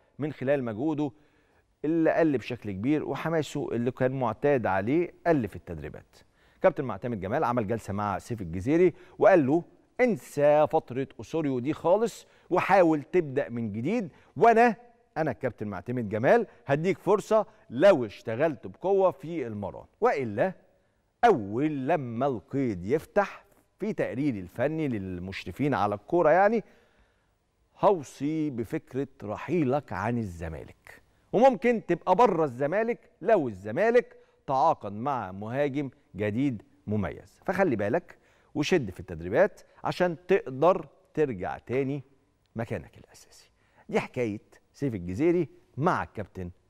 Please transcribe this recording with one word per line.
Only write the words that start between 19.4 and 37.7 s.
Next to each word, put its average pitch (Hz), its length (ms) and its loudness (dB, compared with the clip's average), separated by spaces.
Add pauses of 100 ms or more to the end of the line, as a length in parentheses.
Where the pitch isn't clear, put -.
المران، 98 380 -10 (160)
وإلا 147 520 0 (720)
أول 135 640 2
لما 127 380 -2
القيد 120 580 -4
يفتح 156 600 -2 (360)
في 202 120 -4
تقريري 123 480 -4
الفني 147 480 -4
للمشرفين 95 840 -4
على 104 200 0
الكورة 165 360 2
يعني 202 340 4 (1160)
هوصي 156 680 0
بفكرة 131 580 -6 (140)
رحيلك 135 720 -2
عن 107 260 -2
الزمالك، 82 840 -12 (300)
وممكن 233 560 4
تبقى 180 260 0
بره 185 300 4
الزمالك 156 640 -2 (100)
لو 185 280 2
الزمالك 120 680 0 (300)
تعاقد 135 460 0
مع 113 400 -4
مهاجم 131 580 -4 (260)
جديد 107 460 -2 (240)
مميز، 101 600 -6
فخلي 185 300 0